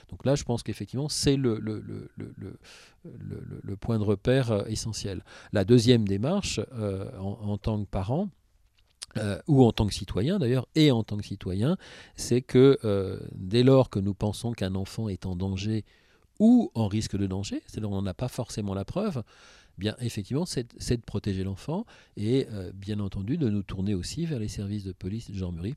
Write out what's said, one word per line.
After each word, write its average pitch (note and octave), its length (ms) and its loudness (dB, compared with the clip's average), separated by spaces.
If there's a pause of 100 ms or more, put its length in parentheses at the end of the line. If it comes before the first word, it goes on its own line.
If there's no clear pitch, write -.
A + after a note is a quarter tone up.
Donc - 160 -10
là, C3+ 100 4
je C#3+ 80 -2
pense A#2 200 -2
qu'effectivement, A#2 460 -6
c'est C#3 280 2
le, A#2 220 0
le, A2 200 -6
le, G#2 360 -12
le, A2 220 -12
le, G2+ 220 -14 (440)
le, G#2+ 400 -12
le, - 200 -12
le G#2 140 -8
point A2+ 220 -2
de G#2 40 0
repère, A#2+ 480 2
euh, G2+ 160 2
essentiel. G#2+ 560 -6 (280)
La G#2 120 4
deuxième A2+ 440 8
démarche, A2+ 540 0 (120)
euh, G2+ 440 -4
en, G2 200 -6 (140)
en G#2 60 0
tant A2 260 -2
que F#2+ 60 -10
parent, C3 400 -2 (880)
euh, G2+ 300 -2
ou C3 180 8
en A2 60 8
tant A2 160 2
que F#2+ 60 -4
citoyen C3+ 460 -2
d'ailleurs, B2+ 360 0
et D3+ 160 8
en A2+ 120 2
tant G#2 140 -6
que G#2 80 -6
citoyen, G2+ 520 -2 (380)
c'est B2+ 280 0
que, C3+ 400 6
euh, G2 360 -2 (140)
dès G2+ 300 2
lors C3 260 6
que G#2 100 -2
nous G2 140 0
pensons A2 400 -4
qu'un F#2+ 220 -4
enfant G#2 340 -4
est F#2 160 -6
en F#2 100 -4
danger G2 480 -2 (560)
ou A#3 360 6
en A2+ 120 2
risque G#2 300 -2
de G2 100 0
danger, G2 380 -4
c'est-à-dire G#2+ 260 -6
on G2 100 -2
n'en G2 60 -2
a F2+ 60 -4
pas B2+ 160 -6
forcément G#2+ 440 -6
la G2 120 -4
preuve, F3 380 -4 (540)
bien G#2 220 -2
effectivement, B2 460 -4
c'est, B2 320 -6
c'est - 200 0
de A#2 60 -14
protéger F#2+ 400 -4
l'enfant C#3 420 -4 (300)
et, A#2+ 360 0
euh, G2 220 -8
bien G2+ 280 -6
entendu, G2+ 360 -4
de C#3 120 2
nous G2+ 140 0
tourner F#2+ 320 -2
aussi A2+ 300 -4
vers D3+ 140 -4
les G#2+ 80 -4
services G2+ 380 -6
de F#2 80 -8
police G#2 360 -8
et A2 40 -10
de G2 40 -8
gendarmerie F2+ 400 -6